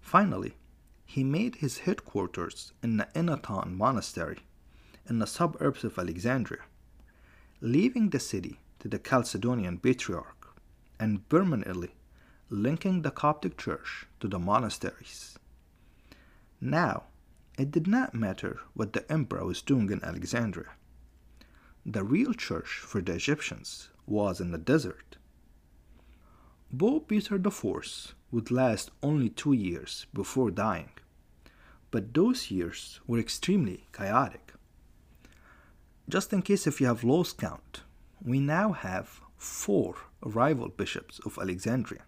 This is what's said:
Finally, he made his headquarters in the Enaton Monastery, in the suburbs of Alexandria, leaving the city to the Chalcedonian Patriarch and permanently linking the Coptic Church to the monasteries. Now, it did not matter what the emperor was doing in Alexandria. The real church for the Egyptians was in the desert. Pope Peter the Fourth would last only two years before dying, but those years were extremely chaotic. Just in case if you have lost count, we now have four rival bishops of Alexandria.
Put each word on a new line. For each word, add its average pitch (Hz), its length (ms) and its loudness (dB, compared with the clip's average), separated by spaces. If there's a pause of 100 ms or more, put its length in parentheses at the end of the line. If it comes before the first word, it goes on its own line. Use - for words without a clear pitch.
Finally, 147 560 2 (480)
he - 180 -2
made 175 340 0
his 139 220 -4
headquarters - 920 -4 (100)
in 113 140 2
the 104 180 2
Enaton 135 640 -2
Monastery, 98 600 0 (720)
in 117 100 0
the 110 80 2
suburbs 156 580 0
of 107 140 -4
Alexandria, 90 640 -2 (1000)
leaving 208 480 4
the 143 100 2
city - 400 -6 (200)
to - 100 -10
the 104 100 -4
Chalcedonian 110 840 0
Patriarch - 720 0 (440)
and 107 300 0
permanently 123 600 2 (580)
linking 156 540 0
the 156 80 0
Coptic - 480 0
Church - 480 -6 (140)
to 110 60 -4
the 98 120 -2
monasteries. - 1000 -2 (1200)
Now, 143 440 0 (540)
it 139 120 0
did 160 160 2
not 233 280 2
matter 107 460 -2 (120)
what 104 220 -4
the - 180 -4
emperor 110 320 0
was 90 160 -2
doing 117 300 4
in 95 120 -2
Alexandria. 87 680 -4 (1120)
The 107 200 -2
real 208 280 2
church - 500 -4
for 98 200 -4
the 90 100 -2
Egyptians - 800 -4 (160)
was 101 340 0
in 87 100 -2
the 82 80 -4
desert. 120 580 0 (1600)
Pope 247 320 2
Peter 208 280 0
the 101 140 2
Fourth - 640 -6 (160)
would 113 220 -2
last 123 400 2 (100)
only 139 260 2
two - 240 0
years 90 640 -2
before 107 380 0
dying, 92 380 0 (1000)
but 113 240 -4
those 233 360 4
years 90 580 -4
were 117 100 2
extremely 120 720 0
chaotic. 110 600 0 (1600)
Just 175 240 0
in 190 100 2
case - 240 2
if 143 140 0
you 135 60 6
have 117 160 2
lost 151 360 4
count, - 440 -8 (400)
we 131 160 0
now 165 340 2
have 190 480 -6 (160)
four - 600 0 (240)
rival 120 480 2
bishops - 560 -6
of - 140 -8
Alexandria. 95 680 -2